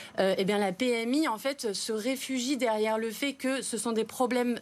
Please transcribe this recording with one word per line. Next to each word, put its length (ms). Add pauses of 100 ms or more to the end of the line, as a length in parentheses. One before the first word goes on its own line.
(200)
Euh, 180
eh 60
bien, 140
la 160
P 180
M 220
I, 160
en 80
fait, 360
se 200
réfugie 640
derrière 400
le 140
fait 220
que 280
ce 160
sont 160
des 120
problèmes 560